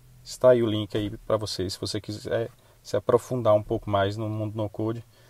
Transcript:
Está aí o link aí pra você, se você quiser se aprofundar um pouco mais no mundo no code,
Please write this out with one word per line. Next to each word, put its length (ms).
Está 280
aí 120
o 40
link 300
aí 220
pra 180
você, 320
se 100
você 220
quiser 500
se 120
aprofundar 580
um 80
pouco 260
mais 280
no 120
mundo 260
no 140
code, 340